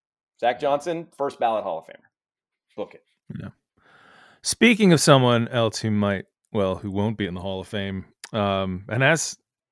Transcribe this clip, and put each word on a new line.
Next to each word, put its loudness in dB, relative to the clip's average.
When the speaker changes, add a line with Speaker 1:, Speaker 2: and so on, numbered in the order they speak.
Speaker 1:
Zach 0
Speaker 2:
Yeah. -20
Speaker 1:
Johnson, -2
first -4
ballot 0
Hall -6
of -16
Famer. -20
Book -12
it. -20
Speaker 3:
Yeah. -14
Speaking 4
of 6
someone 4
else -2
who -2
might, 0
well, -2
who -10
won't -2
be -2
in -8
the -10
Hall -8
of -12
Fame, -6
um, -2
and -2
has 0